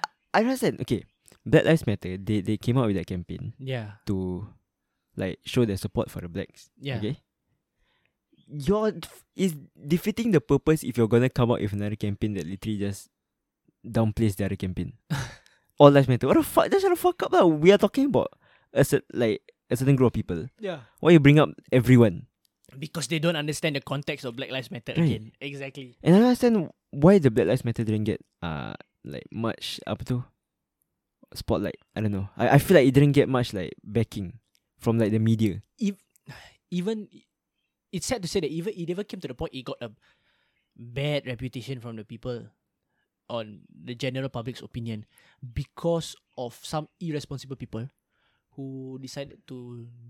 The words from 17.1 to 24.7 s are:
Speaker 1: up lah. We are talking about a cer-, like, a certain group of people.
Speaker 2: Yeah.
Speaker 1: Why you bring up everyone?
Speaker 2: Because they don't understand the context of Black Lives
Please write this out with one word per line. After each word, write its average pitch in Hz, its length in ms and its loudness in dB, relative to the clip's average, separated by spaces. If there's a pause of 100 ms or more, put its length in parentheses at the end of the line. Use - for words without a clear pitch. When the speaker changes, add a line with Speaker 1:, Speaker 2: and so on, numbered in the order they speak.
Speaker 1:
up - 100 -4
lah. 339 120 6
We 160 280 6
are 202 40 6
talking 247 300 2
about 143 240 0 (420)
a 131 120 4
cer-, - 180 0 (100)
like, 113 280 0 (280)
a 127 60 0
certain 131 200 2
group 127 120 4
of 113 60 0
people. 90 340 -6 (120)
Speaker 2:
Yeah. 175 260 -10 (160)
Speaker 1:
Why 165 100 6
you 170 80 10
bring 143 200 8
up 143 100 4 (220)
everyone? 117 560 6 (500)
Speaker 2:
Because 147 300 -10
they 160 120 -4
don't 170 160 -2
understand 147 400 -4
the 135 60 -4
context 143 440 -8
of 120 120 -8
Black 127 140 -10
Lives 123 200 -10